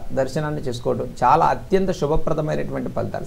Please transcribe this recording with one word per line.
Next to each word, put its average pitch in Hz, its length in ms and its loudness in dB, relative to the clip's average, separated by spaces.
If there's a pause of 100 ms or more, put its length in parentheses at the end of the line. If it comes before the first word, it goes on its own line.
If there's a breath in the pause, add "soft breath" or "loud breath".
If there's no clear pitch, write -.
(180)
దర్శనాన్ని 151 480 -2
చేసుకోవడం 123 400 -2 (160)
చాలా 147 220 6 (100)
అత్యంత 190 360 0 (100)
శుభప్రదమైనటువంటి 147 960 0
ఫలితాలు - 300 -4